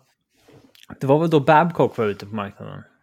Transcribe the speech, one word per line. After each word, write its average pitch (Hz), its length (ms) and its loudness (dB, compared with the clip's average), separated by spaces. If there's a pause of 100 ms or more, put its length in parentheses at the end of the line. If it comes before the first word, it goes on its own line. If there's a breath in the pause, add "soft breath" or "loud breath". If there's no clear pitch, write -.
(1000)
det 139 80 -6
var 143 120 4
väl 170 100 -2
då 156 100 2
Babcock 156 580 2
var 113 80 -2
ute 101 200 -6
på 104 100 -14
marknaden 101 480 -12 (200)